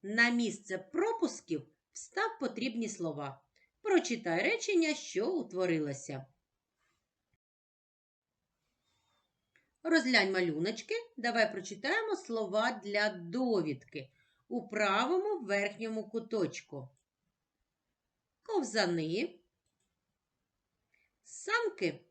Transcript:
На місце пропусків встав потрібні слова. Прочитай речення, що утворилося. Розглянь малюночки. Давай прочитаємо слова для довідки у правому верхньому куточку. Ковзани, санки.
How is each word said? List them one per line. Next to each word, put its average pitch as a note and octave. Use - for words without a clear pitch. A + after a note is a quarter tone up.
На A3+
місце A3
пропусків F4+
встав -
потрібні A3+
слова. D3
Прочитай A3+
речення, E4+
що C4+
утворилося. D#3+
Розглянь B3
малюночки. F3+
Давай A#3
прочитаємо D#4+
слова A3
для G#3
довідки E3+
у A#3
правому C4
верхньому G#3+
куточку. G3
Ковзани, G3+
санки. G4